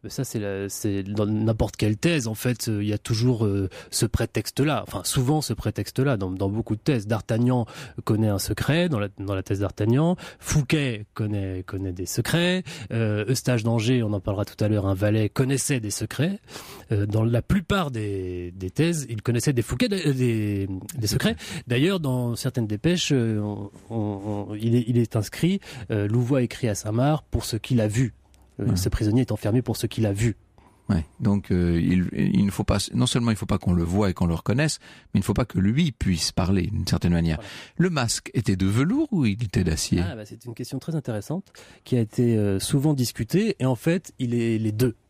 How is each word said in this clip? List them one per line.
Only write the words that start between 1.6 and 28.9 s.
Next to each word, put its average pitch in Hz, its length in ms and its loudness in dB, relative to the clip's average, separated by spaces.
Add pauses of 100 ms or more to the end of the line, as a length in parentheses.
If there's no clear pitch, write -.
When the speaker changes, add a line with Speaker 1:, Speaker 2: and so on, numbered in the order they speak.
Speaker 1:
quelle 107 220 0
thèse 160 280 0
en 113 80 -4
fait, 120 340 -2
euh, 104 140 -2
il 104 80 0
y 104 40 0
a 104 40 -2
toujours, 117 480 0
euh, 98 240 2 (220)
ce - 160 0
prétexte-là, 120 800 0
enfin 101 160 -8
souvent 143 380 2
ce 127 120 -4
prétexte-là 120 640 -2
dans, 95 140 -4
dans 95 180 -2
beaucoup 107 260 -2
de 104 60 -14
thèses. 120 240 0
D'Artagnan 117 640 0 (380)
connaît 110 240 2
un 98 100 0
secret 160 500 0
dans 143 80 0
la, 104 100 -2 (120)
dans 98 160 -4
la 95 80 -4
thèse 98 160 -2
d'Artagnan, 123 560 2 (240)
Fouquet 135 760 0
connaît, 98 480 -4
connaît 95 300 -6
des 90 160 -6
secrets, 175 560 0 (280)
euh, 107 360 0
Eustache 123 340 0
d'Angers, 117 400 2
on 107 120 0
en 104 60 -2
parlera 98 260 -2
tout - 200 -6
à - 20 2
l'heure, 104 200 2
un 98 80 2
valet 104 340 2
connaissait 135 500 0
des 107 120 -6
secrets. 156 480 -2 (520)
Euh, 101 140 2
dans 107 180 2
la 117 200 2
plupart 185 480 0
des, 92 640 -6
des 92 160 -6
thèses, 156 400 0
il 110 100 -6
connaissait 120 320 0
des 120 80 2
Fouquet, 131 300 -2
euh, 165 200 0
des, 110 560 0 (300)
des 110 100 -2
secrets. - 280 0 (320)
D'ailleurs, 151 320 2
dans 123 360 -2
certaines 123 300 -2
dépêches, 151 460 0
euh, 113 300 2
on, 104 280 -6 (220)
on, 104 580 -4
on, 107 60 -6
il 113 180 0
est, 120 140 4
il 123 100 2
est 117 180 0
inscrit, 165 440 0 (320)
euh, 104 160 0
Louvois 123 340 2
écrit 120 260 -2
à 107 60 0
Saint-Marc 123 560 0
pour - 160 -2
ce - 120 -4
qu'il 123 220 2
a 107 80 4
vu. 110 280 0 (440)
Euh, 104 80 -2
Speaker 2:
Ouais. - 80 4
Speaker 1:
ce 92 140 0
prisonnier 110 320 2